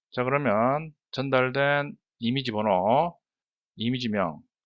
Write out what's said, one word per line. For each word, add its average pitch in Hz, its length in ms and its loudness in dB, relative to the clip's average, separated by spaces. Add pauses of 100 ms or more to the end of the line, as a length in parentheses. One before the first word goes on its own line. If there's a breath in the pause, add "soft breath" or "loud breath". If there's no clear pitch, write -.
(120)
자, 123 120 -2
그러면 135 680 0 (180)
전달된 139 840 0 (260)
이미지 123 320 -2
번호, 107 640 2 (580)
이미지명, 107 640 -2 (260)